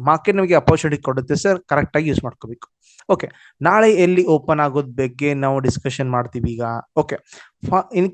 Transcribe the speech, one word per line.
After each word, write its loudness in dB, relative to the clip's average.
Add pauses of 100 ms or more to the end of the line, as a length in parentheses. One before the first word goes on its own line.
(100)
ಮಾರ್ಕೆಟ್ 0
ನಮಗೆ 2
ಅಪರ್ಚುನಿಟಿ 2
ಕೊಡುತ್ತೆ -4
ಸರ್, 0 (120)
ಕರೆಕ್ಟ್ -2
ಆಗಿ 0
ಯೂಸ್ -2
ಮಾಡ್ಕೋಬೇಕು. -14 (460)
ಓಕೆ, -2 (340)
ನಾಳೆ 4 (120)
ಎಲ್ಲಿ 4 (100)
ಓಪನ್ 0
ಆಗೋದ್ -2
ಬಗ್ಗೆ -2
ನಾವು 0
ಡಿಸ್ಕಷನ್ -4
ಮಾಡ್ತೀವಿ -4
ಈಗ. -8 (400)
ಓಕೆ, -8 (520)
ಫ-, 0 (120)
in 2